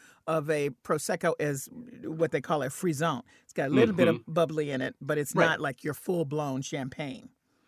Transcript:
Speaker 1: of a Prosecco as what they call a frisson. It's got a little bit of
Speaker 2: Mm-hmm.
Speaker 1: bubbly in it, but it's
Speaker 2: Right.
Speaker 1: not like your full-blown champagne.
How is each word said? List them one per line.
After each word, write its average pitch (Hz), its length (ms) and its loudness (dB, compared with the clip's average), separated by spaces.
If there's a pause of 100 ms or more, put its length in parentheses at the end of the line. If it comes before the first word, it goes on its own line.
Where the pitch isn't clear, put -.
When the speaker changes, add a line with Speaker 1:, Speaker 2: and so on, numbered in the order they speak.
(260)
Speaker 1:
of 156 220 0
a 147 220 2 (120)
Prosecco - 560 0
as 147 300 -2 (340)
what 160 300 0
they 151 80 0
call 131 220 0
a 131 80 -2
frisson. 156 520 0 (220)
It's - 80 -20
got 139 160 -2
a 139 60 2
little 131 200 6
bit 170 140 6
of 160 80 4
Speaker 2:
Mm-hmm. - 160 -12
Speaker 1:
bubbly 156 380 2
in 131 100 -2
it, 131 220 -4
but 151 160 0
it's 147 160 -2
Speaker 2:
Right. 165 100 6
Speaker 1:
not 160 160 2
like 143 240 -4
your 147 100 -4
full-blown 147 680 -2
champagne. 139 680 -8 (400)